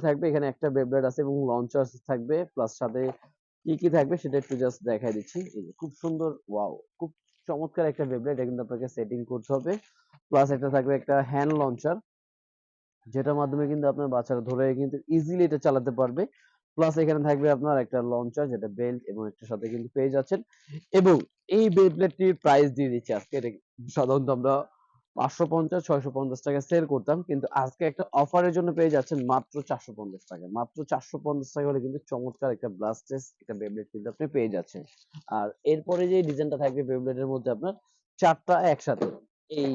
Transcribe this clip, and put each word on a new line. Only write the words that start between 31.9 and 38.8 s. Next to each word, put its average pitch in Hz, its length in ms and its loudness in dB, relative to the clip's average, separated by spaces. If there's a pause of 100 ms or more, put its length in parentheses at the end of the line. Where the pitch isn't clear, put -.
চমৎকার 127 440 -6
একটা 113 220 -8
ব্লাস্টেস, 113 460 -6 (180)
একটা - 180 -12
Beyblade 104 340 -8
কিন্তু 107 200 -10
আপনি 156 120 -6 (100)
পেয়ে 113 200 0
যাচ্ছেন। 90 260 -8 (580)
আর 104 80 -2 (240)
এরপরে 170 400 0
যে 185 60 4 (120)
ডিজাইনটা 147 340 -2
থাকবে 135 260 0
Beyblade-এর 131 440 -2
মধ্যে 127 220 -4
আপনার 165 180 -6 (480)
চারটা 175 340 4 (180)
একসাথে। - 340 -4 (540)